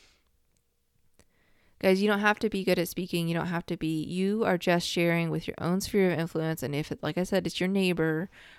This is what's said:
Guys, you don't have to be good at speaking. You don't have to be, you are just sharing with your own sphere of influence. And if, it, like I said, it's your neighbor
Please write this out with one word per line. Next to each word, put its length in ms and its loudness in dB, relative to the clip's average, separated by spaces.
Guys, 220 4
you 60 2
don't 120 2
have 200 2
to 100 0
be 140 -4
good 160 2
at 80 0
speaking. 400 -4
You 60 0
don't 140 -2
have 200 -4
to 100 -4
be, 260 -2
you 400 0
are 140 2
just 300 2
sharing 420 2
with 180 -4
your 120 -6
own 220 0
sphere 300 2
of 80 0
influence. 440 -2
And 100 -4
if, 180 -4
it, 120 -8
like 140 -2
I 60 0
said, 220 0
it's 140 -6
your 100 0
neighbor 600 0